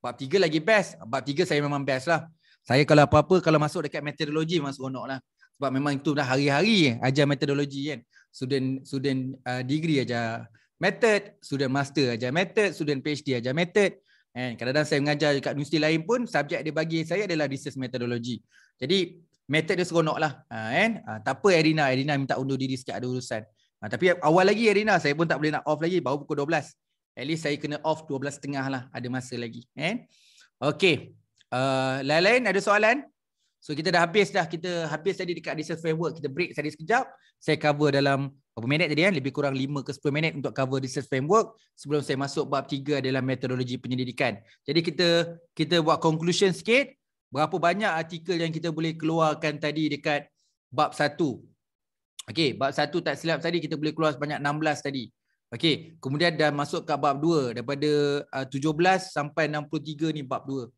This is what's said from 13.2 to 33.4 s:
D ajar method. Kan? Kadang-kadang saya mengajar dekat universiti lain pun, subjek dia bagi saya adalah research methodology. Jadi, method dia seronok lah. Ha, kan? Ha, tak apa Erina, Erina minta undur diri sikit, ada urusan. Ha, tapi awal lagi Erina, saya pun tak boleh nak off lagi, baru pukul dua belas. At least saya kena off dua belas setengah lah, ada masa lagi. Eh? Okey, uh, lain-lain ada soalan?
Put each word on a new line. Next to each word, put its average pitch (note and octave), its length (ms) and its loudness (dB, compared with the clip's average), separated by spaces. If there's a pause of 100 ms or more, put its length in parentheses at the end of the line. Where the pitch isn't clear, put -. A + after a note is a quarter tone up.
D B2+ 160 0
ajar B2+ 160 -2
method. F3+ 400 2 (400)
Kan? B2 240 -6
Kadang-kadang C#3 300 0
saya D3 100 2
mengajar D3 320 2
dekat C#3+ 240 0
universiti D3 240 -2
lain D#3+ 240 2
pun, A#3+ 240 -2
subjek C#3+ 380 -2
dia D3+ 100 -4
bagi D#3+ 320 -2
saya F#3 160 -2
adalah D#3+ 240 0
research C3+ 320 -8
methodology. A#2+ 640 -4 (320)
Jadi, E3+ 400 -2 (300)
method D#3+ 320 0
dia F3 100 0
seronok E3 320 2
lah. D3+ 220 -2 (100)
Ha, A2+ 60 -10 (160)
kan? G#3 180 2 (140)
Ha, A2 60 -10 (100)
tak C3 180 -4
apa - 140 2
Erina, D#3 400 4
Erina C#3 240 0
minta C3+ 180 -2
undur C3+ 220 -2
diri C3 180 -2
sikit, B2 220 -10
ada B2 100 -6
urusan. B2 380 -6 (340)
Ha, G#2+ 80 -10
tapi E3+ 320 2
awal F3+ 300 6
lagi G#3+ 180 2
Erina, G#3 300 4
saya C#3+ 160 2
pun D#3+ 160 0
tak C#3+ 80 0
boleh D3+ 180 0
nak - 80 -4
off D3+ 160 0
lagi, E3+ 220 0
baru C3+ 240 -2
pukul C#3+ 180 -4
dua C#3+ 60 -4
belas. D#3 240 -2 (420)
At B2 80 -10
least D#3+ 240 -4
saya D3 80 0
kena D3+ 300 -6
off D#3 180 0
dua C3+ 160 -6
belas C#3 160 -6
setengah C#3 320 -6
lah, C3+ 140 -4 (100)
ada B2+ 160 -8
masa B2+ 320 -6
lagi. A#2 240 -10 (160)
Eh? F#3 240 -4 (560)
Okey, D3 560 2 (400)
uh, C3 480 0
lain-lain F#3 400 4
ada G3 160 2
soalan? A3 480 2 (560)